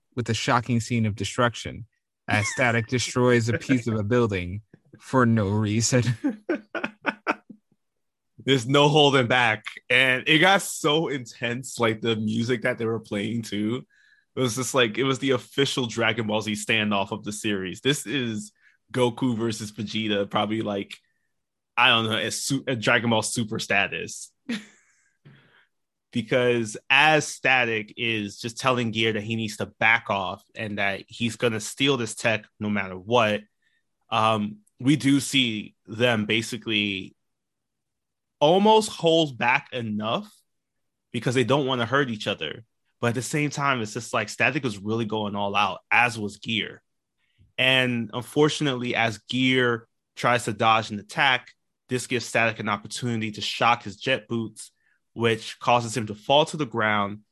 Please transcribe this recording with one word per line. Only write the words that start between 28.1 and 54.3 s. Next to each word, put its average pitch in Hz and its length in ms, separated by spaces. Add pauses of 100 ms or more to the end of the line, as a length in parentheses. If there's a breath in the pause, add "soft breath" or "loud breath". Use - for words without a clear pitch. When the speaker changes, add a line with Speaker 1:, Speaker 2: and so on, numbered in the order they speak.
Speaker 2:
just 117 200
telling 123 320
Gear 110 220
that 104 100
he 113 140
needs 110 220
to 104 80
back 113 420
off 98 340 (120)
and 104 240
that 98 300
he's 113 280
gonna 113 240
steal 135 380
this 113 160
tech 110 320 (120)
no 107 120
matter 95 260
what, 107 460 (640)
um, 110 500 (220)
we 139 160
do 139 240
see 117 540 (120)
them 113 380
basically 107 880 (1300)
almost 208 480
hold 160 480
back 127 380
enough 113 580 (800)
because 123 220
they 131 100
don't 135 220
wanna 127 180
hurt 135 240
each 107 180
other. 98 380 (340)
But 120 100
at 110 80
the 127 60
same 147 280
time, 139 320
it's 104 100
just 117 220
like 107 160
Static 131 340
was 104 140
really 110 260
going 104 320
all 101 180
out, 101 260 (100)
as 117 280
was 104 200
Gear. - 440 (760)
And 127 560
unfortunately, 127 800
as 113 240
Gear 127 680 (280)
tries 120 300
to 113 100
dodge 113 360
an 104 80
attack, 127 500 (420)
this 127 160
gives 120 180
Static 113 340
an 110 120
opportunity 110 640
to 107 100
shock 117 400
his 101 140
jet 131 320
boots, 113 420 (460)